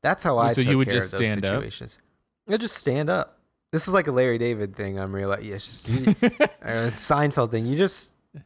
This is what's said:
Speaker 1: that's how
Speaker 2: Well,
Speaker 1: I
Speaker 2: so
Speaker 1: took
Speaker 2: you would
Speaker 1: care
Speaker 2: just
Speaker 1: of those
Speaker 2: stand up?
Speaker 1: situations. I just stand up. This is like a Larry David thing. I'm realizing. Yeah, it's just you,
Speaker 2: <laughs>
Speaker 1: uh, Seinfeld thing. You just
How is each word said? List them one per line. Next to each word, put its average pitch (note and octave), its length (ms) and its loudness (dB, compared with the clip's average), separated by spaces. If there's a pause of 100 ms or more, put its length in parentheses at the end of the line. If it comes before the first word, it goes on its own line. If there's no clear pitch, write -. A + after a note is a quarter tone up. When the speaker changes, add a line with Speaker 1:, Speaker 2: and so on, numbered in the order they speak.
Speaker 1:
that's E3 220 0
how D3 120 2
Speaker 2:
Well, A#2 100 4
Speaker 1:
I A#2 60 2
Speaker 2:
so B2+ 100 2
Speaker 1:
took B2+ 80 2
Speaker 2:
you C3+ 80 4
would C3 100 2
Speaker 1:
care A#2+ 120 2
Speaker 2:
just A#2 140 -2
Speaker 1:
of G2 60 -4
those A2+ 80 2
Speaker 2:
stand G#2 160 -2
up? F#2+ 100 0
Speaker 1:
situations. A2+ 440 -8 (500)
I G3+ 80 0
just A3+ 200 0
stand D3 340 0
up. - 280 -4 (340)
This D#3+ 160 0
is F3+ 60 0
like F3+ 120 4
a D3 60 -2
Larry B2+ 260 4
David G#2+ 360 -2
thing. G2 240 -6
I'm F#2+ 160 -4
realizing. G2 320 -2
Yeah, G2+ 100 -10
it's G#2 100 -10
just - 220 -12
you, C3 220 2
Speaker 2:
<laughs> - 120 2 (400)
Speaker 1:
uh, A#2 340 -2
Seinfeld C#3+ 540 2
thing. A2+ 160 -2
You C3+ 100 -2
just F#3+ 340 0 (360)